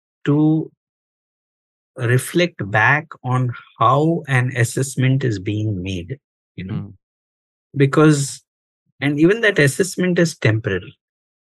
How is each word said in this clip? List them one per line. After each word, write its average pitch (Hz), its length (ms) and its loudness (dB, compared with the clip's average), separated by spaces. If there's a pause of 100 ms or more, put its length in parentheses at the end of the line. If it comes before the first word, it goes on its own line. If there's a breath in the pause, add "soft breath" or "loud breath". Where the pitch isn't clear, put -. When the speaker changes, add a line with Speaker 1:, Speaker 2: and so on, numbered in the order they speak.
(240)
Speaker 1:
to 151 460 2 (1300)
reflect 127 720 -2
back 127 360 2 (160)
on 127 300 -2 (260)
how 151 500 2
an 127 280 0
assessment 131 680 0
is 107 140 -2
being 104 440 -4
made, 90 360 -8 (380)
you 87 80 -12
know, 98 100 -10
Speaker 2:
Mm. 101 200 -10 (840)
Speaker 1:
because, 139 680 2 (580)
and 143 200 -2
even 202 220 4
that 202 160 0
assessment 180 600 0
is 170 180 0
temporary. 107 600 -4 (440)